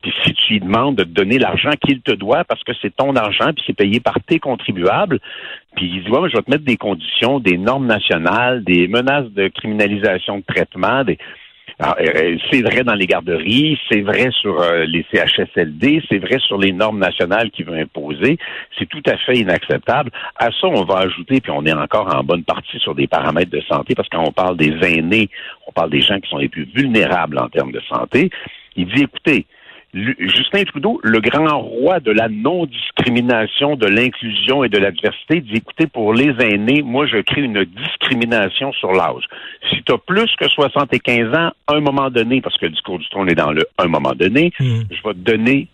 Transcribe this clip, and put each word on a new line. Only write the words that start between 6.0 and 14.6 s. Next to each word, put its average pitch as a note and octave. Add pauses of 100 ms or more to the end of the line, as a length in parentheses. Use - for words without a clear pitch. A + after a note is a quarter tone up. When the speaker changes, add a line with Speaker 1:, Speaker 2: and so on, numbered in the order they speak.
Speaker 1:
dit, « G2+
Ouais, C3+
mais F3+
je A#2+
vais G2+
te -
mettre D3+
des B2
conditions, G#2+
des F#2+
normes B2
nationales, G#2+
des F2+
menaces B2
de G2
criminalisation G2+
de F#2+
traitement, G2+
des », - (600)
alors, -
euh, E2 (100)
euh, E2 (140)
c'est C#3
vrai A#2
dans A#2
les F#2+
garderies, F#2 (100)
c'est G#2+
vrai G#2 (140)
sur, F2+